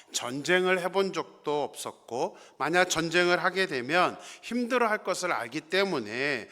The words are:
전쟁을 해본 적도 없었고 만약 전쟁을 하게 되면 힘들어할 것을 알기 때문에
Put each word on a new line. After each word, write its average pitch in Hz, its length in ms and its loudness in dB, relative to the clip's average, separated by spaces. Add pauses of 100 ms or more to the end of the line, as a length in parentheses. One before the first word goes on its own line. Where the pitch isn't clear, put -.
(120)
전쟁을 175 680 0
해본 185 320 0
적도 147 520 -4
없었고 123 720 -6 (220)
만약 175 320 2
전쟁을 170 520 2
하게 185 240 0
되면 143 520 0 (240)
힘들어할 233 560 0
것을 180 340 -4
알기 120 300 -4
때문에 139 880 -2